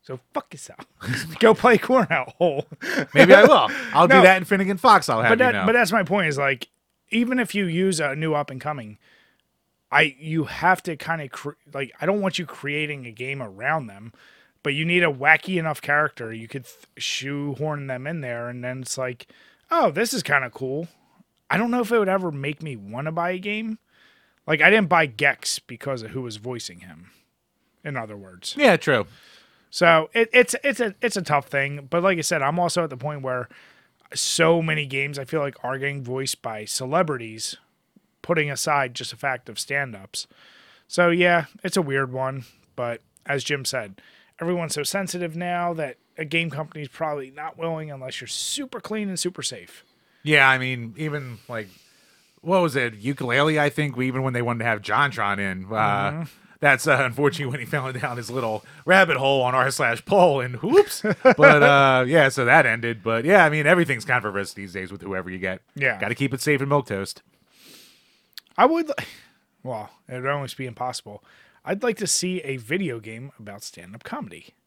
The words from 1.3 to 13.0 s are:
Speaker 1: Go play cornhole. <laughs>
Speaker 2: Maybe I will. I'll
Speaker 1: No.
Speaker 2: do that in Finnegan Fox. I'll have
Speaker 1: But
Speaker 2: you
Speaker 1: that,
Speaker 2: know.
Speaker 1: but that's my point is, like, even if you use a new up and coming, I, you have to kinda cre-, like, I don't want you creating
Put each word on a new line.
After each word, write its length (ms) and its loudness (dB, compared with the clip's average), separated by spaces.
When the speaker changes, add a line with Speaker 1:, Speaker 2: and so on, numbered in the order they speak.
Speaker 1:
Go 140 6
play 240 4
cornhole. 880 0
<laughs> 40 -20
Speaker 2:
Maybe 200 10
I 100 12
will. 240 8
I'll 140 8
Speaker 1:
No. 100 8
Speaker 2:
do 40 10
that 160 10
in 80 -4
Finnegan 320 0
Fox. 320 6
I'll 120 2
have 100 4
Speaker 1:
But 80 4
Speaker 2:
you 120 4
Speaker 1:
that, 80 -2
Speaker 2:
know. 60 0
Speaker 1:
but 80 4
that's 180 2
my 120 2
point 260 0
is, 80 -4
like, 320 -2
even 300 0
if 140 -4
you 120 0
use 340 0
a 160 -2
new 180 -2
up 160 -2
and 120 -12
coming, 360 -10
I, 260 4
you 280 -2
have 380 2
to 120 -6
kinda 320 -8
cre-, 300 -12
like, 260 -8
I 60 -4
don't 160 0
want 180 -2
you 60 -6
creating 600 -6